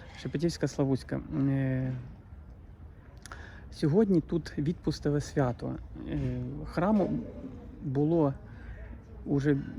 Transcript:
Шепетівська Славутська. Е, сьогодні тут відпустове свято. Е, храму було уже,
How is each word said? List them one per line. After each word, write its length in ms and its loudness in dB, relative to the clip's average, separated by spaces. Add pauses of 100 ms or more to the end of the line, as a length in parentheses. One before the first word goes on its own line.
(220)
Шепетівська 460 0
Славутська. 540 0 (280)
Е, 440 2 (1800)
сьогодні 500 6
тут 360 -4
відпустове 640 0
свято. 540 0 (340)
Е, 320 -2 (240)
храму 540 2 (640)
було 500 4 (920)
уже, 320 4 (220)